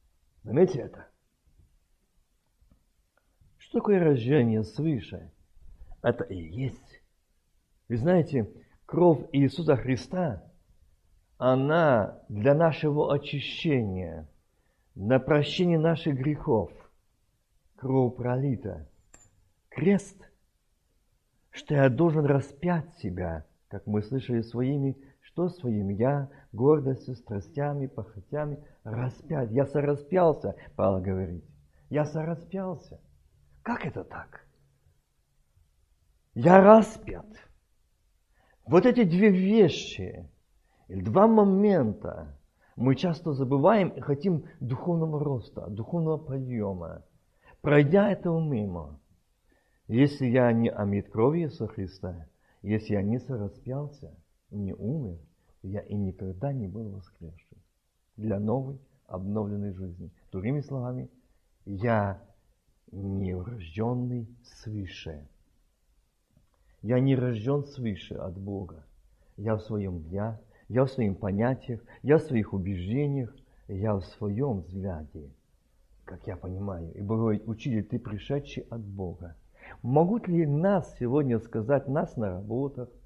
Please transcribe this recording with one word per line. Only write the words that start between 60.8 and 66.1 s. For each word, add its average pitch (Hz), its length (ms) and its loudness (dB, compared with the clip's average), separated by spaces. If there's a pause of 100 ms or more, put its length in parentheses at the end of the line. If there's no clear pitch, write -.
я 101 580 -2 (720)
не 98 420 -4
рождённый 113 960 -6 (140)
свыше. 82 840 -12 (1500)